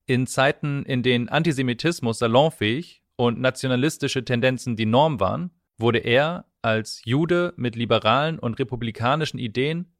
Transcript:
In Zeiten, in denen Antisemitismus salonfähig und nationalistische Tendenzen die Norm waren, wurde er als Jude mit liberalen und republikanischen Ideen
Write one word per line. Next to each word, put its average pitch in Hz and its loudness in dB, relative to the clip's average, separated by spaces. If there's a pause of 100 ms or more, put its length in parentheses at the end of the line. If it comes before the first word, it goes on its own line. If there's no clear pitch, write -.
In 127 2
Zeiten, 143 0
in 123 -2
denen 120 2
Antisemitismus 135 0
salonfähig 123 2 (120)
und 120 0
nationalistische 131 -2
Tendenzen 123 0
die 110 0
Norm 131 4
waren, 117 0 (300)
wurde 113 2
er 147 0 (160)
als 110 -2
Jude 175 0
mit 120 -4
liberalen 117 0
und 113 -6
republikanischen 123 -2
Ideen 139 -4